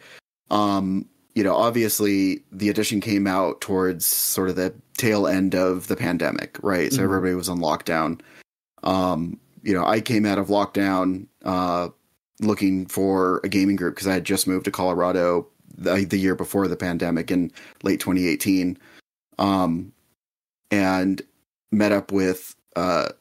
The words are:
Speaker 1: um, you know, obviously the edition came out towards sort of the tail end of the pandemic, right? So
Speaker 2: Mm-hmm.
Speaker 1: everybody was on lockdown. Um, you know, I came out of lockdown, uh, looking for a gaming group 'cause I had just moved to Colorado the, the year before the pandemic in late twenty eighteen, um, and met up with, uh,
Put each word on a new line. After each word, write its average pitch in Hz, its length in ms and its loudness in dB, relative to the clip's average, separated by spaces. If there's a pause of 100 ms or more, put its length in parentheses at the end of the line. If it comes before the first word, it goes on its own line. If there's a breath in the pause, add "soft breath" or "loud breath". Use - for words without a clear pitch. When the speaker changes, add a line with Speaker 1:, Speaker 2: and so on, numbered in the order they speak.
(520 loud breath)
Speaker 1:
um, 98 560 0 (280)
you 107 80 2
know, 92 120 2
obviously 104 960 2
the 101 180 0
edition 104 320 0
came 101 260 0
out 92 340 0
towards 92 440 0
sort - 440 0
of 90 60 -4
the 90 180 -2 (240)
tail 104 300 2
end 95 280 0
of 92 320 0
the 101 80 -2
pandemic, 85 680 -4
right? 90 300 0
So 135 60 0
Speaker 2:
Mm-hmm. 98 80 0
Speaker 1:
everybody 92 300 0
was 90 140 -4
on 87 100 -4
lockdown. 82 600 -2 (640 loud breath)
Um, 90 560 0 (240)
you 101 100 0
know, 87 120 0
I 110 160 2
came 107 240 0
out 101 120 2
of 95 100 -2
lockdown, 98 800 0 (180)
uh, 87 460 -2 (500)
looking 98 480 0
for 95 560 0
a 98 60 -4
gaming 98 260 2
group 85 200 -2
'cause - 120 -6
I 95 60 2
had 90 120 0
just 95 220 -2
moved 92 180 -2
to 101 60 -2
Colorado 87 760 0 (280)
the, 92 300 0
the 98 120 0
year 95 180 2
before 95 320 -2
the 85 80 -2
pandemic 85 560 -2
in 90 200 0 (320 loud breath)
late 95 160 2
twenty 92 280 0
eighteen, 92 500 2 (640 loud breath)
um, 92 520 0 (800)
and 92 500 2 (500)
met 104 200 2
up 101 200 0
with, 92 440 -2 (200)
uh, 85 340 0 (120)